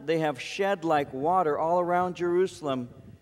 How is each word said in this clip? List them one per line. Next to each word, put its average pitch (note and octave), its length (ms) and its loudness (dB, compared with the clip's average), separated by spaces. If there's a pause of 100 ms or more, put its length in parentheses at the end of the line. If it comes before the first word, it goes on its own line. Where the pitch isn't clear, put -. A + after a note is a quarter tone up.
they D#3+ 180 0
have D3+ 200 0
shed G3 420 -2
like D3 300 2
water D#3 460 2
all E3 200 2
around F3+ 380 0
Jerusalem, E3 720 0 (340)